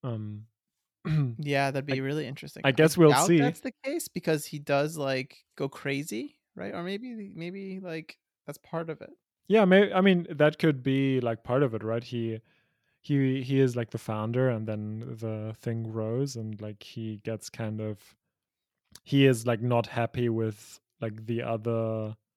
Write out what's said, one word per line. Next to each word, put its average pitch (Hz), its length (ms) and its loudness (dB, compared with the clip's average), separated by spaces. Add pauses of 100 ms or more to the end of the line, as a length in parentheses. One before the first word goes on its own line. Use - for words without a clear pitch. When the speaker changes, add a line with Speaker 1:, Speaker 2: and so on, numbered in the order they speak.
Speaker 1:
Um, 107 420 -8 (580)
<clears throat> 143 340 0
Speaker 2:
Yeah, 139 320 0
that'd 139 200 -6
Speaker 1:
I, 135 40 0
Speaker 2:
be 131 60 -4
really 139 260 -4
interesting. 143 380 -14
Speaker 1:
I 135 40 6
Speaker 2:
I 135 40 4
Speaker 1:
guess 156 240 6
we'll 160 140 10
Speaker 2:
doubt 143 160 6
Speaker 1:
see. 165 120 6
Speaker 2:
that's 147 220 2
the 262 120 -8 (120)
case 302 240 -4
because 156 380 -2
he 151 120 -10
does, 147 380 0
like, 135 480 -6 (120)
go 139 120 -4
crazy, 160 680 -6 (160)
right? 185 200 -10
Or 175 80 -8
maybe, 208 520 -10
maybe, 190 460 -10
like, 165 380 -12 (280)
that's 147 120 -14
part 165 320 -8
of 139 100 -10
it. - 100 -16 (380)
Speaker 1:
Yeah, 208 160 8
may-, 190 280 6
I 185 80 2
mean, 185 300 4
that 151 280 4
could 143 240 2
be, 135 380 2
like, 117 240 -4
part 127 180 2
of 120 120 0
it, 107 80 -4
right? 113 220 -4
He, 113 360 -6 (600)
he, 135 420 0
he 135 180 2
is, 127 160 4
like, 117 140 -4
the 117 80 -8
founder, 113 500 0
and 110 180 -2
then 107 340 -6 (200)
the 110 400 -6
thing 113 240 -4
grows, 113 520 -4
and, 110 240 -10
like, 107 220 -12
he 110 420 -10
gets 113 260 -8
kind 107 300 -8
of, 107 180 -6 (1040)
he 139 240 6
is, 117 200 4
like, 117 140 0
not 120 280 2
happy 120 400 -2
with, 110 520 -6 (200)
like, 110 260 -8
the 117 160 -4
other 113 720 -4 (200)